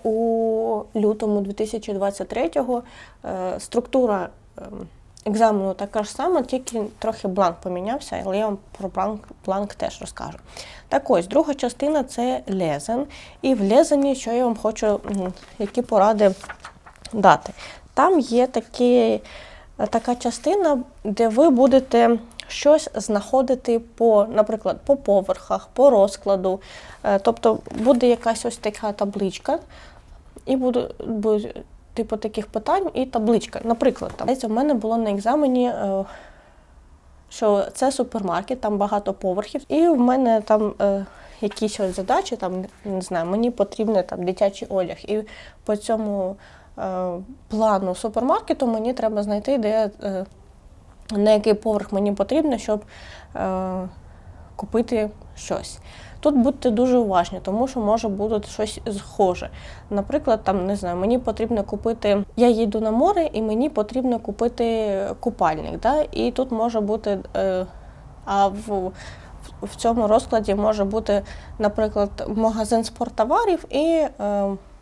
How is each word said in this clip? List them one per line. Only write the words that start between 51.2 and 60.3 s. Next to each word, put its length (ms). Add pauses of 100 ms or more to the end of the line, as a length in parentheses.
який 220
поверх 380
мені 200
потрібно, 460
щоб, 260 (520)
е, 540 (640)
купити 540 (260)
щось. 440 (400)
Тут 160
будьте 340
дуже 280
уважні, 460
тому 240
що 120
може 280
бути 400
щось 320 (180)
схоже. 520 (400)
Наприклад, 540